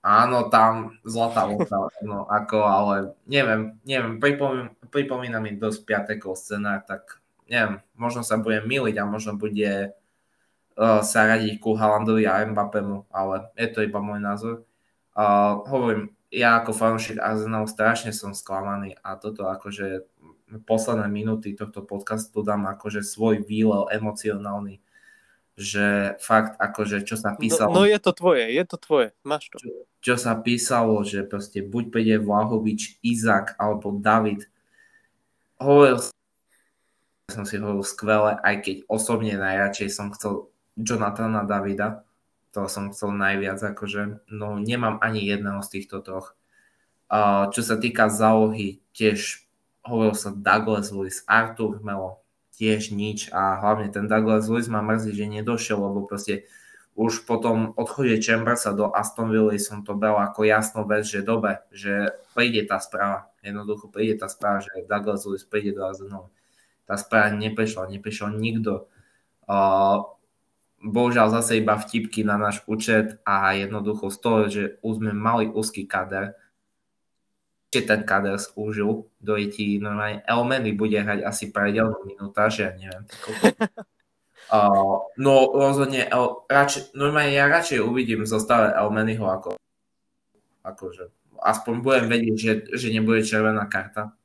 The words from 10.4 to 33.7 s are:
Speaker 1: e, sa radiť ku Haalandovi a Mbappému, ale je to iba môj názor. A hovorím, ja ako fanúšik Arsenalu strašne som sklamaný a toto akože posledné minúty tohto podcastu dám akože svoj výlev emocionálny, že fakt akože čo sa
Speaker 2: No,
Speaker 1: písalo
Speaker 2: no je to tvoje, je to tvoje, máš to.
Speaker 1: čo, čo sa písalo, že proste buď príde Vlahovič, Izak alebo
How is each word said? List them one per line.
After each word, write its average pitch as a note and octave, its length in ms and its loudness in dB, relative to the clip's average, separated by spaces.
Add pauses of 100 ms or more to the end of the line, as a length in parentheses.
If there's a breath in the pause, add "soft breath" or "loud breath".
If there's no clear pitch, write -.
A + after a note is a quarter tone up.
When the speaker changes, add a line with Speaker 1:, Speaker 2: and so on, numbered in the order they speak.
Speaker 1:
e, A2+ 120 4 (120)
sa G#2+ 240 2
radiť A2 320 2
ku A2 160 0
Haalandovi A2 480 4
a G2 240 2
Mbappému, G2+ 640 -4
ale F#2+ 480 -4
je A#2 160 -2
to A2 80 0
iba G#2 160 -2
môj G#2 240 -6
názor. A2+ 400 -6 (560)
A G#2 480 4
hovorím, A#2 480 -2 (160)
ja A#2 320 4
ako A#2 80 -6
fanúšik A2 480 0
Arsenalu G#2+ 480 -2
strašne A2 480 0
som G2+ 160 -8
sklamaný G2 720 -8
a F#2+ 160 -10
toto G2+ 320 -6
akože G2 560 -8 (640)
posledné A2 400 0
minúty G#2+ 480 -4
tohto G#2 240 -12
podcastu G#2 640 -6
dám G2+ 240 -2
akože G#2 320 -8
svoj G#2+ 400 0
výlev G#2 480 0
emocionálny, G#2 880 -6 (800 soft breath)
že G2+ 640 0
fakt A2 400 4
akože G#2 400 -2
čo A2 160 -6
sa G#2 160 -4
Speaker 2:
No, - 60 -16
Speaker 1:
písalo G#2+ 340 2
Speaker 2:
no F#3 80 8
je G#3 160 6
to F3+ 160 2
tvoje, D#3+ 300 4 (100)
je E3+ 140 0
to - 100 -12
tvoje, C3+ 300 2 (180)
máš D3 240 -6
to. - 80 -18
Speaker 1:
čo, - 100 -16 (360)
čo B2 100 4
sa A#2 240 -2
písalo, A#2 640 2
že G2+ 240 -4
proste G2+ 400 -8
buď A2+ 240 -4
príde A2 320 2
Vlahovič, G#2+ 800 0
Izak A2 560 0
alebo G#2 380 -2